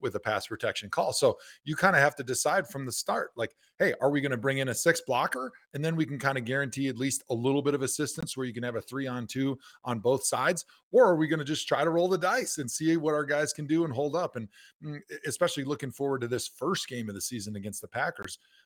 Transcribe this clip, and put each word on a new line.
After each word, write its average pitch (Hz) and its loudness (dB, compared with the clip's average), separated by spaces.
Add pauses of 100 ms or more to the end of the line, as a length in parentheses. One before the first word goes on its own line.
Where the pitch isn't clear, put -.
with 120 -2
a 101 -6
pass 107 0
protection - -4
call. 170 0
So 117 4 (260)
you 147 -4
kinda 180 4
have 143 6
to 139 -6
decide 151 0
from 139 -8
the 120 -6
start, - -4
like, 113 -4 (220)
"Hey, 185 2
are 139 6
we 143 2
gonna 135 0
bring 135 0
in 135 0
a 117 -2
six 165 4
blocker? 185 0 (220)
And 143 -6
then 165 0
we 156 2
can 143 -4
kinda 135 0
guarantee 135 -2
at 117 -4
least 131 -2
a 127 0
little 135 2
bit 143 2
of 131 -2
assistance 151 -4
where 131 -4
you 123 -6
can 117 -6
have 120 -4
a 104 -4
three 135 -6
on 123 -6
two 135 -2 (260)
on 120 -2
both 127 4
sides, 143 0 (260)
or 240 10
are 180 6
we 156 2
gonna 156 0
just 143 -4
try 139 2
to 165 2
roll 175 4
the 185 2
dice 190 0
and 123 -6
see 160 2
what 151 2
our 151 0
guys 147 0
can 151 -8
do 165 2
and 143 -2
hold 139 0
up?" 170 -4
And, 110 -8 (360)
mm, 147 -10
e-, 156 -14 (100)
especially 156 0
looking 143 -6
forward 135 -2
to 120 -2
this 120 -2
first - -4
game 120 -6
of 101 -8
the 95 -10
season 107 -8
against 98 -8
the - -14
Packers, 123 -6 (280)